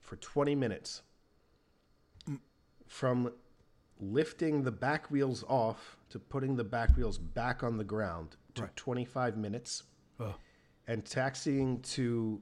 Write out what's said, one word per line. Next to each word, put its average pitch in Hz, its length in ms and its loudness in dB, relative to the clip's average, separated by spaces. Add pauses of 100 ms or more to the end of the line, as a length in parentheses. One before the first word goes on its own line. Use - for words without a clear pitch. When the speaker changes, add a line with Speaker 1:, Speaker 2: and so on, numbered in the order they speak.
Speaker 1:
for - 160 -14
twenty 143 380 2
minutes. 117 480 -2 (1200)
Speaker 2:
Mm. 139 120 -4 (480)
Speaker 1:
From 123 440 0 (680)
lifting 147 640 2
the 123 80 0
back 131 400 -2
wheels 139 360 2
off 117 500 0 (120)
to 110 100 -10
putting 135 360 -2
the 120 80 0
back 113 340 6
wheels 110 200 2
back 120 460 -2
on 117 140 0
the 107 60 -2
ground 95 520 -4 (180)
took 110 120 -4
Speaker 2:
Right. 95 100 -12
Speaker 1:
twenty-five 123 600 -2
minutes. 107 460 -4 (360)
Speaker 2:
Oh. 101 160 -6 (520)
Speaker 1:
And 113 180 -4
taxiing 131 800 0
to 117 580 0